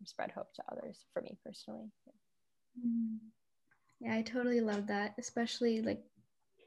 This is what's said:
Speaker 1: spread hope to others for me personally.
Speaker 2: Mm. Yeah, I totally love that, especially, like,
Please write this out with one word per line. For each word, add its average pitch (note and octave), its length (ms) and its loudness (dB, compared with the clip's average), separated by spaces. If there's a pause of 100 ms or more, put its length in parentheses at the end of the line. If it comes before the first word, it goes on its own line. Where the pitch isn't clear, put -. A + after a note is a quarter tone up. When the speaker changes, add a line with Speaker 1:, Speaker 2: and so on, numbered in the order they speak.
Speaker 1:
spread - 260 -6
hope - 240 -10
to - 160 -10
others - 420 -10
for - 80 -2
me - 220 -10
personally. A3 480 -12 (880)
Speaker 2:
Mm. A#3 400 2 (800)
Yeah, A3+ 160 0
I A3+ 60 4
totally A#3+ 400 4
love G#3 260 2
that, G#3 300 0
especially, A#3 640 2
like, A3 240 0 (600)